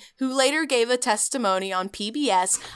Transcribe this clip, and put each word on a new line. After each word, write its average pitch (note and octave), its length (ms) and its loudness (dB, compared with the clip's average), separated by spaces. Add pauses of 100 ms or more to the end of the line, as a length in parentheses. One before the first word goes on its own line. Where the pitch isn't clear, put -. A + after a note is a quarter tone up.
(180)
who C4 160 -4
later C#4 320 2
gave A#3+ 240 2
a B3+ 80 2
testimony G#3+ 720 0
on F#3 160 -2
P G#3 240 -8
B C#4 180 -2
S F#3 300 2 (160)